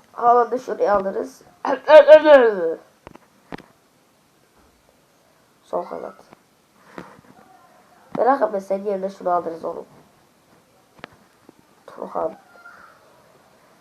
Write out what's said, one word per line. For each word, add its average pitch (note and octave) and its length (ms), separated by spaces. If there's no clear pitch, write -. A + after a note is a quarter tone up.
Haaland'ı A#3+ 460
şuraya G3+ 360
alırız. G3+ 460
<clears throat> C#4 1160
Sol - 200
kanat. - 320
Merak C4+ 240
etme, G#3+ 200
senin G3 240
yerine G3 240
şunu F#3+ 200
alırız E3 360
oğlum. E3 200
Turhan. - 460